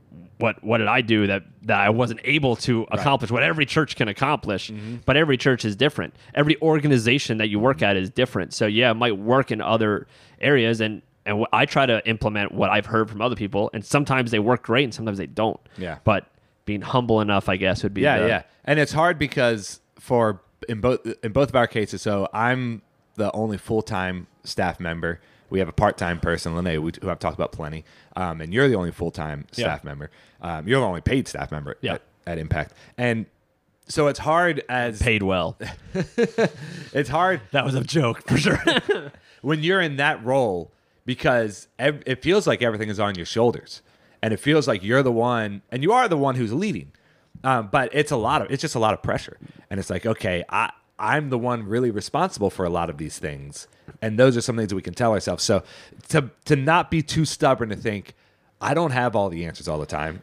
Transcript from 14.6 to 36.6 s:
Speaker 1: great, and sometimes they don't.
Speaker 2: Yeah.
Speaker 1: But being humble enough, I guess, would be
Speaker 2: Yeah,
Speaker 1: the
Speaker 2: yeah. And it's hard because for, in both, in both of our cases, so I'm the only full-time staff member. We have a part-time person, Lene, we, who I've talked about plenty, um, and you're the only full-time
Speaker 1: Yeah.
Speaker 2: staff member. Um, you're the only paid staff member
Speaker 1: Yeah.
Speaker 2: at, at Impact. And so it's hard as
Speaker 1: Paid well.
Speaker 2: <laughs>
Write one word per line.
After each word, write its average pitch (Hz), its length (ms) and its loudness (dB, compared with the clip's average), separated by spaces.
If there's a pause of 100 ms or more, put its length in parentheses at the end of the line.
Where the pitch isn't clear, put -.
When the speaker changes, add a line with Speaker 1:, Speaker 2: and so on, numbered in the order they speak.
Speaker 1:
great, 127 220 2
and 110 100 -4
sometimes 110 220 -6
they 87 100 -6
don't. 104 320 -2 (200)
Speaker 2:
Yeah. 85 260 -8
Speaker 1:
But 104 220 2 (400)
being 104 160 -4
humble 113 400 2
enough, 101 260 2
I 95 80 2
guess, 95 260 0
would 101 120 -4
be 95 80 -2
Speaker 2:
Yeah, 139 160 4
Speaker 1:
the 90 100 2
Speaker 2:
yeah. 104 140 0 (220)
And 151 140 2
it's 147 140 0
hard 160 260 2
because 120 600 -2 (180)
for, 113 420 0 (280)
in 110 120 -6
both, 123 200 2 (240)
in 107 80 -6
both 135 160 2
of 135 80 -2
our 120 100 6
cases, 104 360 -4
so 101 300 0
I'm 120 500 -2 (340)
the 104 160 -2
only 107 260 -4
full-time 92 720 -4 (160)
staff 90 340 -2
member. 85 420 -6 (280)
We 95 100 -2
have 90 100 0
a 80 40 -10
part-time 87 480 0
person, 85 340 -2
Lene, 82 260 -2
we, 82 120 -4 (100)
who 95 80 -4
I've 85 80 -6
talked 82 160 -4
about 87 180 -4
plenty, 80 320 -10 (300)
um, 85 260 -6
and 82 140 -10
you're 135 140 4
the 113 80 4
only 87 160 -2
full-time 78 640 -8
Speaker 1:
Yeah. 117 100 -4
Speaker 2:
staff 76 180 -4
member. 73 280 -12 (320)
Um, 80 260 -8
you're 135 100 2
the 123 80 2
only 87 140 -4
paid 127 260 -2
staff 69 240 -8
member 71 300 -8
Speaker 1:
Yeah. 107 140 -4
Speaker 2:
at, - 80 -10 (240)
at 85 120 -6
Impact. 76 360 -4 (220)
And 117 300 -2 (600)
so 151 180 0
it's 139 140 -2
hard 160 480 2
as 120 340 -4
Speaker 1:
Paid 110 220 2
well. 92 320 0 (380)
Speaker 2:
<laughs> - 0 - (1000)